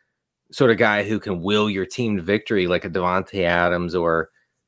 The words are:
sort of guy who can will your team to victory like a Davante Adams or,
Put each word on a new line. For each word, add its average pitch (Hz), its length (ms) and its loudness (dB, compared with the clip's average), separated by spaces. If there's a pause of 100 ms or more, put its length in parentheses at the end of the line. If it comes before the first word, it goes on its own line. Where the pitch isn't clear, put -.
(520)
sort 131 180 4
of 110 80 4
guy 104 260 2
who 104 160 -2
can 92 220 -6
will 104 280 0
your 95 160 -2
team 110 320 -4
to 87 60 -6
victory 101 440 0
like 87 180 0
a 95 40 -6
Davante 92 540 -2
Adams 87 520 0
or, 82 340 0 (380)